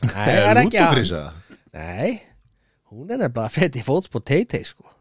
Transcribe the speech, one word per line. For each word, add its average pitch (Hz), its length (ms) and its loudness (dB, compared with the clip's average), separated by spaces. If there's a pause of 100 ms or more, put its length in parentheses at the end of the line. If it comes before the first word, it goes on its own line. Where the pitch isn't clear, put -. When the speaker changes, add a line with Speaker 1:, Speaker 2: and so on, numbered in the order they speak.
Speaker 1:
Nei, 117 120 0
það 117 380 4
er 240 100 6
ekki 226 180 2
Speaker 2:
Lúdógrís, 131 340 4
Speaker 1:
hann. 78 120 -6
Speaker 2:
eða? 78 340 -18 (140)
Speaker 1:
Nei, 90 380 -6 (840)
hún 143 180 -14
er 254 100 -6
nefnilega 120 260 -4
að - 100 -8
feta 147 240 0
í - 40 -12
fótspor 139 400 -4
Tay-Tay, 151 400 -2
sko. - 220 -20 (140)